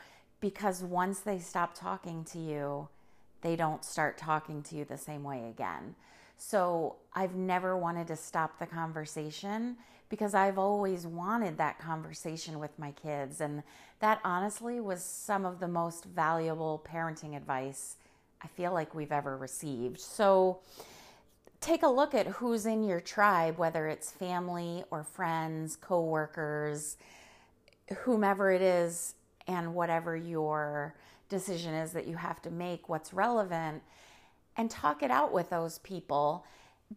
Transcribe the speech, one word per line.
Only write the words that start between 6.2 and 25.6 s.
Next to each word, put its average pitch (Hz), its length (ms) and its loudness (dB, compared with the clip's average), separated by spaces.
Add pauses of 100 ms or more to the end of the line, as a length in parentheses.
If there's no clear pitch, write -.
So 175 580 2 (180)
I've 185 220 0
never 185 420 2
wanted 170 300 -2
to 160 80 -4
stop 160 420 -2
the 170 80 -6
conversation, 165 1080 -6 (340)
because 208 240 0
I've 196 240 4
always 190 480 2
wanted 175 520 -2
that 156 220 0
conversation 160 800 -8
with 147 180 -8
my 147 140 -8
kids. 143 480 -6
And 147 240 -4 (360)
that 214 260 4
honestly 208 540 -2
was 190 240 -4
some 196 420 -2
of 180 140 -6
the 180 100 -2
most 170 360 -2
valuable 160 800 0
parenting 156 520 -6
advice 139 600 -6 (440)
I 165 60 -14
feel 175 260 -2
like 160 220 -2
we've 151 160 -6
ever 139 260 0
received. 127 640 -6
So 185 580 6 (1000)
take 320 220 2
a 320 40 8
look 277 260 4
at 220 140 4
who's 226 380 0
in 220 180 2
your 185 160 2
tribe, 175 580 4
whether 165 300 2
it's - 240 -6
family 175 800 -4
or 156 140 -6
friends, 160 720 -2